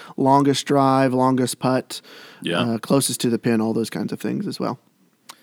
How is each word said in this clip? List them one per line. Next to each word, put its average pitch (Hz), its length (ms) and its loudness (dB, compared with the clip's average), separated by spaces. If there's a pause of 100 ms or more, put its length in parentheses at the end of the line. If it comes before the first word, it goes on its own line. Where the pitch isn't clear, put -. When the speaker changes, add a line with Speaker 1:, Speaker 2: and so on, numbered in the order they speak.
(180)
Speaker 1:
Longest 135 480 2
drive, 135 480 4
longest 127 460 0
putt, - 420 -2 (400)
Speaker 2:
Yeah. 85 180 -2
Speaker 1:
uh, 117 180 -2
closest 131 440 0
to 123 80 0
the 113 80 0
pin, 113 240 0
all 110 100 -2
those 110 160 -2
kinds 110 240 -6
of - 80 -8
things 127 260 -6
as - 140 -10
well. 117 180 -6 (640)